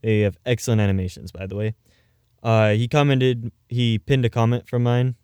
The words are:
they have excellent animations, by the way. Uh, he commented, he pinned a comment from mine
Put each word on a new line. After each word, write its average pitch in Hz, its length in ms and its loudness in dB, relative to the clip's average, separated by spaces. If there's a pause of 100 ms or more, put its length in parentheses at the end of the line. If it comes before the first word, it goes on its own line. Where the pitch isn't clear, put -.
they 110 200 2
have 101 240 0
excellent 117 340 0
animations, 95 540 -2
by 95 120 -12
the 98 120 -10
way. 107 180 -4 (680)
Uh, 110 320 2
he 117 140 0
commented, 127 640 0 (160)
he 117 320 0
pinned 131 240 0
a 117 60 0
comment 117 400 0
from 120 140 -2
mine 123 400 0